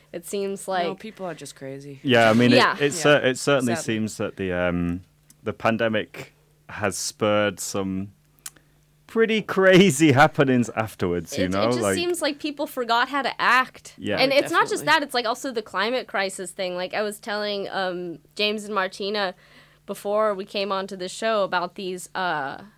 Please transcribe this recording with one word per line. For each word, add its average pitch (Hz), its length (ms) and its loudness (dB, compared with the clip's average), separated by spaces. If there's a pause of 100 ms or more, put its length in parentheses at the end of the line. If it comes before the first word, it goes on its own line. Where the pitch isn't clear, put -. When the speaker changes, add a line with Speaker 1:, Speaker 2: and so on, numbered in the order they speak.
(120)
Speaker 1:
it 175 140 -12
seems 196 420 -6
Speaker 2:
No, 190 60 -4
Speaker 1:
like 180 260 -2
Speaker 2:
people 208 280 -14
are 160 80 -8
just 143 200 -16
crazy. 139 460 -14
Speaker 3:
Yeah, 117 300 6
I - 20 8
mean, 120 160 6
Speaker 1:
Yeah. 160 280 6
Speaker 3:
it, - 40 -4
it 143 120 2
Speaker 2:
Yeah. - 60 -6
Speaker 3:
cer-, 143 280 4
it 131 100 0
certainly 131 380 0
Speaker 2:
Sadly. 110 180 -4
Speaker 3:
seems 110 240 -4
that 101 200 -6
the, 95 160 -4
um, 87 480 -2 (420)
the 104 100 -6
pandemic 110 800 -2 (340)
has 101 300 -4
spurred 104 600 0
some 95 540 -6 (920)
pretty 226 360 2
crazy 185 720 6
happenings 135 640 4
afterwards, 90 600 -2
you 92 80 0
Speaker 1:
It, 92 60 -2
Speaker 3:
know? 98 120 0
Speaker 1:
it 113 40 4
just 120 140 0
Speaker 3:
Like 98 140 2
Speaker 1:
seems 349 260 -2
like 294 180 -4
people 294 280 -8
forgot 240 420 -2
how 277 140 -2
to - 180 -6
act. 247 560 0
Speaker 3:
Yeah. 208 200 -4
Speaker 1:
And 269 140 2
it's 285 200 2
not 370 180 2
just 381 140 -4
Speaker 2:
Definitely. - 20 -6 (140)
Speaker 1:
that, 294 40 -4
it's, - 100 -10
like, 240 120 0
also 247 260 -4
the 220 120 -6
climate 220 440 -4
crisis 190 440 -6
thing. 180 240 -6
Like, 180 180 -8
I 208 100 -2
was 208 160 -8
telling, 208 500 -6
um, 180 480 -6 (180)
James 208 300 -2
and 208 80 -10
Martina 202 600 -4 (540)
before 208 480 -2
we 190 100 -8
came 202 260 -4
onto 190 240 -4
the 185 140 -8
show 220 340 -2
about 180 300 -2
these, 185 400 -10
uh, 151 480 -4 (160)